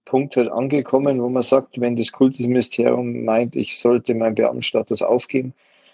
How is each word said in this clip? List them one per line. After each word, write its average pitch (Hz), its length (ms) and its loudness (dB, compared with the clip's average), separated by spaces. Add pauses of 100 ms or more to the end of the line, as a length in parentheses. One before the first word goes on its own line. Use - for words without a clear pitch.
Punkt 139 320 -2
halt 117 140 2
angekommen, 135 720 0
wo 123 60 -2
man 127 140 0
sagt, 131 380 0
wenn 120 160 0
das 117 160 -4
Kultusministerium 123 1120 0
meint, 113 320 0
ich - 220 -4
sollte 120 360 2
meinen 113 200 0
Beamtenstatus 113 680 -2
aufgeben, 131 520 -2 (400)